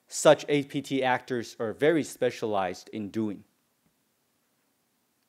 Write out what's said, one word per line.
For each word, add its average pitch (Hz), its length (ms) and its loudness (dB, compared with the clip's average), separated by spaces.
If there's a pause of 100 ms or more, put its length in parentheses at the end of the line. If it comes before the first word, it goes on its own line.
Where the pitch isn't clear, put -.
such - 420 4
A 147 160 2
P 139 180 -8
T 135 200 -2
actors 127 560 -2
are 110 140 -4
very 143 320 2
specialized 104 880 -4
in 104 180 -8
doing. 107 340 -4 (1800)